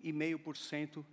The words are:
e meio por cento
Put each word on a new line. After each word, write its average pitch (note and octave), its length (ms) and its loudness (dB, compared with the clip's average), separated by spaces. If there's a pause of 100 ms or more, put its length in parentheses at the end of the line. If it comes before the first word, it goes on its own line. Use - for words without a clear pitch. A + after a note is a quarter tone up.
e D#3+ 120 2
meio D#3 260 4
por D#3 160 -4
cento D3+ 580 -2